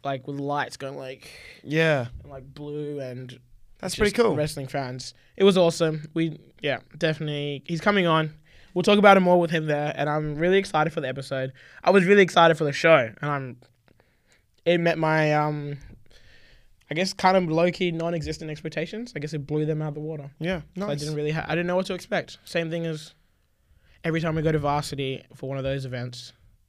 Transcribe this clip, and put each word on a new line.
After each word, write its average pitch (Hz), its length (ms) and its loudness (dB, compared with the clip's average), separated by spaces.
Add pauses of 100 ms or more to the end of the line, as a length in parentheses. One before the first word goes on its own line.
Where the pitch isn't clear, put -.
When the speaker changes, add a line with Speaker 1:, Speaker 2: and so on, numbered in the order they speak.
Speaker 1:
like, 135 240 -6
with 143 120 -8
lights 143 360 -4
going, 139 220 -12
like, 131 320 -14 (340)
Speaker 2:
Yeah. 151 440 2 (160)
Speaker 1:
and, 143 80 -18
like, 135 220 -16
blue 147 460 -8
and 127 320 -10 (480)
Speaker 2:
That's 185 160 -8
Speaker 1:
just - 40 -10
Speaker 2:
pretty 208 160 2
cool. 226 200 4
Speaker 1:
wrestling 147 320 -4
fans. 131 460 -8 (240)
It 190 60 4
was 196 140 6
awesome. 165 560 2
We, 165 260 -2 (220)
yeah, 135 180 -2 (180)
definitely. 147 720 -4
He's 165 140 -4
coming 202 260 2
on. 160 260 2 (400)
We'll 175 100 0
talk 202 140 6
about 202 200 10
it - 20 6
more 180 200 6
with 170 120 0
him 160 160 -2
there. 147 280 -2
And 143 140 -2
I'm 151 260 -4
really 175 220 2
excited 160 360 0
for 165 80 -6
the 131 80 -6
episode. 131 420 -6 (320)
I - 80 4
was 196 140 6
really 202 160 8
excited 170 360 6
for 160 60 -2
the 143 80 0
show. 139 400 4 (100)
And 143 100 -4
I'm, 131 260 -8 (1080)
it 175 140 4
met 170 180 2
my, 156 360 2
um, 151 440 -2 (1120)
I - 60 -6
guess, 185 180 -2
kind 190 220 4
of 180 140 4
low-key, 170 420 0
non-existent 160 580 -6
expectations. 165 680 -8
I - 40 -6
guess 151 140 -8
it 147 120 -8
blew 151 200 -2
them 151 160 -2
out 156 80 -4
of 143 60 -8
the 151 40 -10
water. 151 400 -12
Speaker 2:
Yeah, 170 220 -4 (160)
Speaker 1:
So 190 100 -4
Speaker 2:
nice. - 40 -4
Speaker 1:
I 147 40 -2
didn't 147 200 -6
really 147 160 -2
ha-, 156 140 -4
I - 40 -10
didn't 170 180 -2
know 180 80 -2
what 185 120 0
to 190 80 -6
expect. - 500 -6
Same 170 240 -4
thing 165 160 -4
as 156 280 -8 (920)
every 160 180 -2
time 160 140 -2
we 160 60 -2
go 160 100 2
to 156 80 0
Varsity 143 640 -4 (120)
for 135 140 -10
one 135 80 -6
of 135 60 -6
those 135 220 -4
events 123 460 -10 (380)